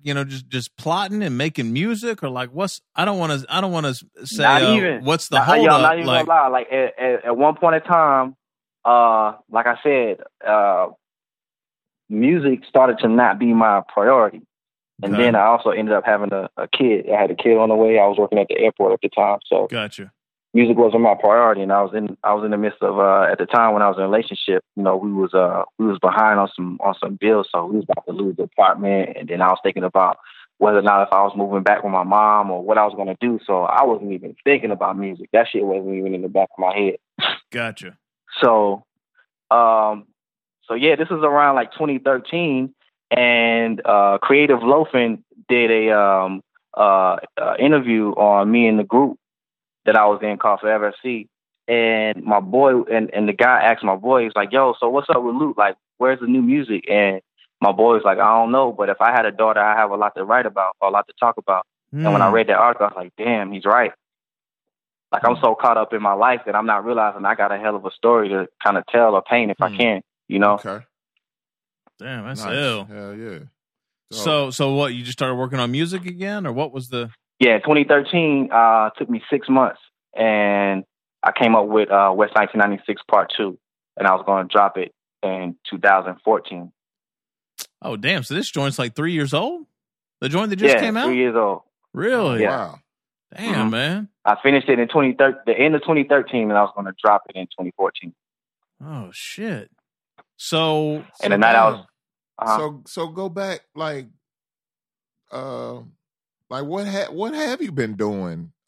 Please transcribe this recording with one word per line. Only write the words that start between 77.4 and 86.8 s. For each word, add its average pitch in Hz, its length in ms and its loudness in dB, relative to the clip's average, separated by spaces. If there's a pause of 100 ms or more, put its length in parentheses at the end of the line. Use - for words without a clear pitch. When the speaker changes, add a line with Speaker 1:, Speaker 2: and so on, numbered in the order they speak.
Speaker 2:
twenty 147 260 2
thirteen, 143 680 0
uh, 113 380 4
took - 180 -10
me 117 220 -4
six 139 180 -4
months, 131 320 0 (360)
and 101 680 0 (380)
I - 100 2
came 117 220 2
up 104 140 4
with, 107 240 0
uh, 98 220 4
West 104 200 0
nineteen 107 260 0
ninety-six 101 480 -2
Part 98 280 2
Two, 95 200 -6 (400)
and 98 120 0
I 95 60 4
was 92 120 -4
gonna 95 220 -2
drop 101 300 2
it 90 140 -8 (300)
in 92 340 -6 (120)
two 98 100 -12
thousand 92 460 0
fourteen. 90 480 -4 (1080)